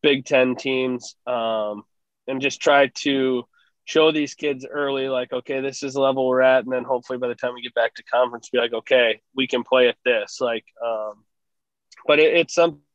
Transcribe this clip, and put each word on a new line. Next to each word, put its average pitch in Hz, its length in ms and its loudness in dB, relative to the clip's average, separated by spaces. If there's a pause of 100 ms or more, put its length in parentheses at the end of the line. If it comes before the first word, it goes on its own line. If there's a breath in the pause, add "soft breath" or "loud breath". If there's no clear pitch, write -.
Big 139 220 4
Ten 127 300 2
teams, 131 600 -4 (100)
um, 110 580 -4 (440)
and 135 120 -6
just 135 220 -4
try 143 360 4
to 131 480 0 (420)
show 156 240 4
these 151 220 -2
kids 135 320 -6
early, 139 420 -4
like, 127 240 -4
"Okay, 135 300 -6
this 135 220 -8
is 135 100 -8
the 139 80 -2
level 135 260 2
we're 127 140 2
at." 131 220 4
And 127 100 -8
then 123 100 -4
hopefully 123 360 -6
by 123 80 -4
the 120 80 -6
time 123 180 -6
we 123 80 -16
get 123 140 -12
back 113 180 0
to - 100 -20
conference, 120 460 -2
be 123 80 -2
like, 117 160 -2
"Okay, 117 480 2 (140)
we 131 100 -2
can 123 180 -4
play 127 240 4
at 117 160 0
this." 117 380 -2
Like, 117 240 -4 (180)
um, 107 400 -6 (840)
but 147 100 4
it, 156 180 4
it's 165 200 0
something 170 260 2 (140)